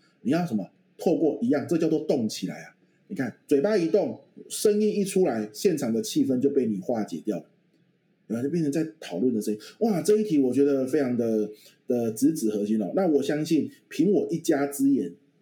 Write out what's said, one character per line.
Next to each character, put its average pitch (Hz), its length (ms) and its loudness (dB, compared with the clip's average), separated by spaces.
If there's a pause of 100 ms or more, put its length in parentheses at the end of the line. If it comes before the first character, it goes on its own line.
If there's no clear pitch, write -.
(220)
你 113 100 0
要 175 140 2
什 113 100 -4
么？ 95 140 -6 (280)
透 165 200 2
过 151 240 0
一 120 80 0
样， - 180 0
这 170 100 0
叫 160 120 2
做 156 100 2
动 120 300 0
起 - 180 -6
来 - 160 -12
啊。 - 140 -20 (320)
你 202 60 -10
看， 131 220 -6 (100)
嘴 139 140 4
巴 214 160 2
一 170 120 2
动， 151 320 0 (280)
声 208 320 2
音 208 140 2
一 202 80 0
出 190 220 2
来， 113 280 -2
现 180 240 0
场 120 160 -2
的 113 80 0
气 131 240 0
氛 131 140 0
就 139 100 2
被 139 160 2
你 107 140 -2
化 110 240 -2
解 - 200 -8
掉 98 140 -2
了， 82 80 -10 (840)
然 110 100 -4
后 123 60 -4
就 143 60 -4
变 170 140 -2
成 143 80 0
在 160 140 -2 (140)
讨 - 200 -8
论 127 140 2
的 208 80 -2
声 214 120 -2
音。 214 60 -6 (200)
哇， 208 220 0
这 208 160 4
一 220 60 0
题 160 160 2
我 127 140 2
觉 139 120 4
得 139 220 2
非 147 120 0
常 123 160 0
的， 110 360 0 (360)
的 120 240 0
直 143 220 2
指 113 160 -2
核 104 160 -2
心 107 160 0
哦。 98 140 -4
那 190 120 2
我 143 160 2
相 151 220 -2
信 160 240 0 (180)
凭 175 240 0
我 170 180 2
一 165 100 -4
家 143 280 0
之 139 220 0
言， 113 240 0 (280)